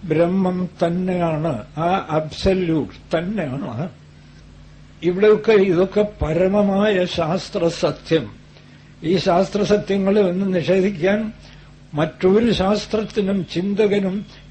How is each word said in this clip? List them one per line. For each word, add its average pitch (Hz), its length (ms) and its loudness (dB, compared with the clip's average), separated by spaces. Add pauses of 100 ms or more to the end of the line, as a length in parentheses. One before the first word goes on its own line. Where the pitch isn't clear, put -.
ബ്രഹ്മം 180 540 2 (160)
തന്നെയാണ്, 170 800 -2 (260)
ആ 170 120 0 (200)
അബ്സല്യൂട്ട് 156 840 -2 (120)
തന്നെയാണ്. 165 640 -4 (1300)
ഇവിടെയൊക്കെ 208 600 4
ഇതൊക്കെ 190 400 2 (140)
പരമമായ 196 800 2 (140)
ശാസ്ത്രസത്യം. 165 1160 -2 (760)
ഈ 165 160 0
ശാസ്ത്രസത്യങ്ങളെ 196 1000 2
ഒന്നും 190 300 0
നിഷേധിക്കാൻ 185 680 0 (760)
മറ്റൊരു 190 580 2
ശാസ്ത്രത്തിനും 202 1000 -2
ചിന്തകനും 196 760 0 (240)